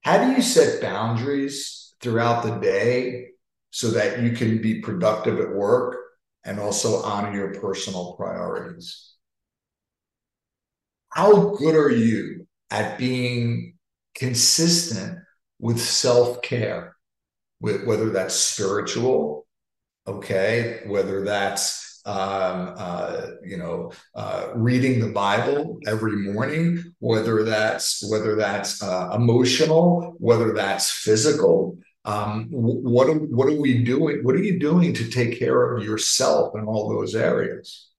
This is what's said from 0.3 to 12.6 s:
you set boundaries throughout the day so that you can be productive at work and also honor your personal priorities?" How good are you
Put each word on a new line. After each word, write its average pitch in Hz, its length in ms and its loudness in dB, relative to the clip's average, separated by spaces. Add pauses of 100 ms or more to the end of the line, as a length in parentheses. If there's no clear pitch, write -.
you 262 100 4
set 143 400 4
boundaries 117 1160 -4
throughout 117 440 0
the 107 140 -4
day 120 760 0 (400)
so - 200 -2
that 107 300 0
you 117 100 2
can 110 300 0
be 110 200 -2
productive 104 580 0
at - 140 -2
work 107 440 0 (480)
and 101 120 -8
also 104 440 -2
honor 101 340 -4
your 95 240 -4
personal 92 540 -6
priorities?" 90 1000 -10 (2000)
How 190 460 6
good 160 200 2
are 143 160 6
you 113 560 0 (240)